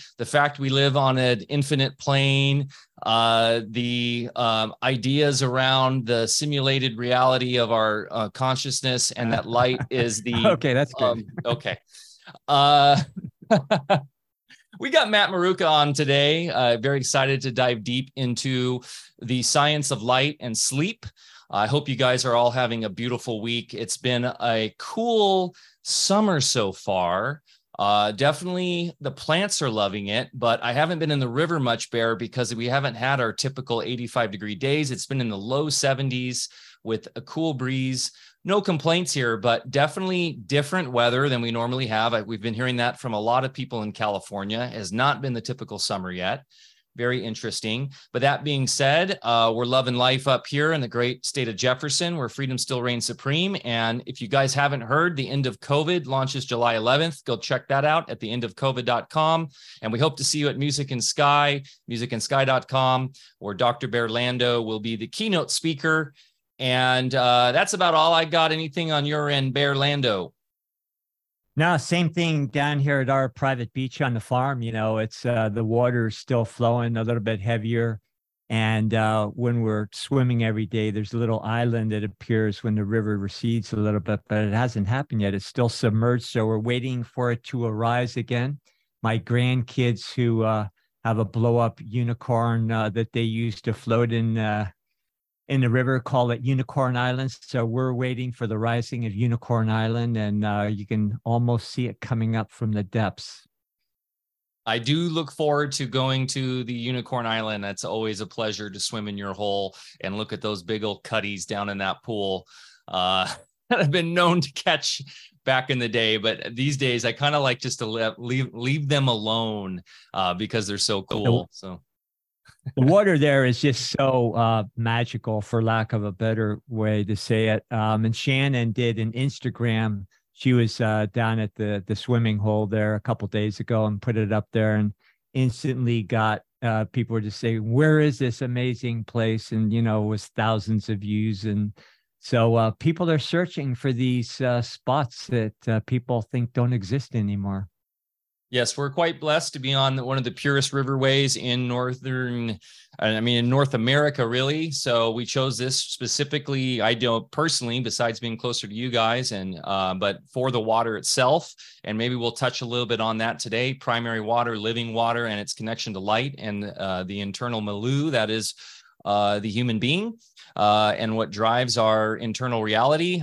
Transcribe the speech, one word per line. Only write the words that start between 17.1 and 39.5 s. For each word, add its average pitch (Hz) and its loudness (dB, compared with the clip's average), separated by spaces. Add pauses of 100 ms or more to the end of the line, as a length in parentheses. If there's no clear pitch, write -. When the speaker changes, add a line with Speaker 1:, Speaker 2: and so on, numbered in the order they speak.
Speaker 1:
to 131 -4
dive 123 0
deep 127 -4
into 127 -2 (360)
the 123 -2
science 147 2
of 110 -4
light 131 2
and 113 -6
sleep. 165 -2 (420)
I 101 0
hope 143 0
you 131 0
guys 127 2
are 123 2
all 120 4
having 117 0
a 107 -2
beautiful 117 -4
week. 117 -4
It's 107 -6
been 123 0
a 113 -2
cool 202 2 (260)
summer 196 2
so 110 0
far. 95 -2 (380)
Uh, 104 4
definitely 175 0
the 139 -6
plants 175 0
are 135 2
loving 101 0
it, 107 -2
but 117 0
I 120 -2
haven't 160 0
been 156 -2
in 147 0
the 131 0
river 156 0
much, 117 0
Bear, 117 2
because 117 -4
we 117 -4
haven't 135 0
had 131 0
our 113 0
typical 131 -4
eighty-five 117 -2
degree 104 -8
days. 139 0
It's 104 -8
been 135 -2
in 120 -2
the 101 -4
low 131 -2
seventies 127 -2 (340)
with 110 -4
a 120 -10
cool 160 -4
breeze. 131 -2 (340)
No 196 2
complaints 170 0
here, 120 0
but 117 0